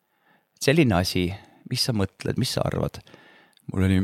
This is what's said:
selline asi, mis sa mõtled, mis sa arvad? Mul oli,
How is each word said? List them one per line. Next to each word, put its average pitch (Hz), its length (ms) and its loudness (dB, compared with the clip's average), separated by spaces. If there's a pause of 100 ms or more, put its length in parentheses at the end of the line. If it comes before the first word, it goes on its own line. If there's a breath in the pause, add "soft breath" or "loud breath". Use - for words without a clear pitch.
(600)
selline 139 360 4
asi, 90 320 0 (380 loud breath)
mis - 180 -4
sa 131 80 -2
mõtled, - 480 -4
mis - 160 -2
sa - 80 0
arvad? - 340 -4 (720 soft breath)
Mul 95 180 0
oli, 95 180 4